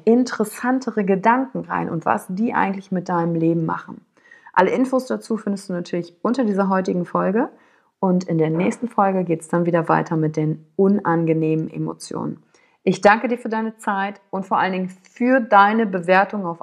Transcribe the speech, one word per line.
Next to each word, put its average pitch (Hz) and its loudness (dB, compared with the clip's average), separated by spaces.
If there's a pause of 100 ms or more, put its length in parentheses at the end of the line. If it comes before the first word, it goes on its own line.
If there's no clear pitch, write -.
interessantere 240 0
Gedanken 202 0
rein 170 -4
und 165 -6
was 214 0
die 214 -2
eigentlich 190 -2
mit 180 -4
deinem 170 0
Leben 165 2
machen. - -8 (480)
Alle 185 4
Infos 254 0
dazu 214 -4
findest 196 -8
du 185 -6
natürlich 175 -6
unter 254 0
dieser 196 0
heutigen 190 0
Folge. 190 0 (540)
Und 180 2
in 165 -2
der 156 2
nächsten 196 -2
Folge 190 0
geht's 165 -4
dann 170 0
wieder 165 2
weiter 160 0
mit 156 0
den 156 -2 (100)
unangenehmen 165 2
Emotionen. 156 -8 (400)
Ich 185 0
danke 226 6
dir 233 -4
für 240 -12
deine 220 -6
Zeit 202 -6 (100)
und 190 -8
vor 208 0
allen 190 0
Dingen 185 -4
für 254 -2
deine 214 4
Bewertung 190 0
auf 170 -8